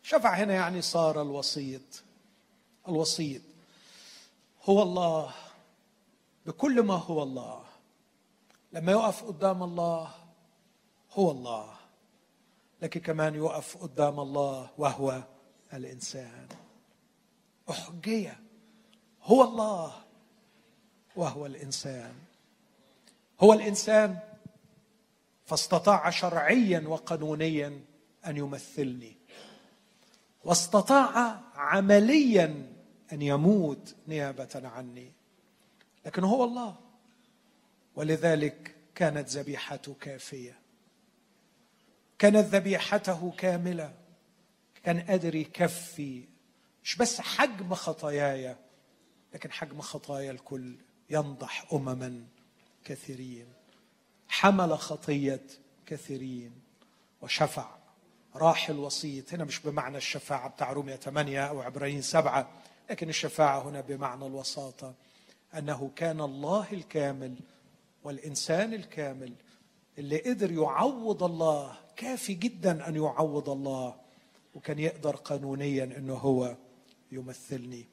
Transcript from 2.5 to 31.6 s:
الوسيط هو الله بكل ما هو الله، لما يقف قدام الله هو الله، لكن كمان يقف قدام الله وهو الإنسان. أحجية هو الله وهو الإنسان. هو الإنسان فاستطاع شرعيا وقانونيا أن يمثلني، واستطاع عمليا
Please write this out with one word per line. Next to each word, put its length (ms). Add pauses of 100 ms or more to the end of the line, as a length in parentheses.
الوسيط 540 (1200)
هو 180
الله 520 (1120)
بكل 360
ما 120
هو 300
الله، 400 (1080)
لما 180
يقف 320
قدام 400
الله 480 (1000)
هو 200
الله، 420 (1080)
لكن 180
كمان 360
يقف 420
قدام 420
الله 580
وهو 460 (500)
الإنسان. 720 (1200)
أحجية 680 (840)
هو 200
الله 500 (1200)
وهو 300
الإنسان. 680 (1300)
هو 120
الإنسان 680 (1300)
فاستطاع 640
شرعيا 800
وقانونيا 920 (440)
أن 120
يمثلني، 800 (1300)
واستطاع 960 (160)
عمليا 1160 (400)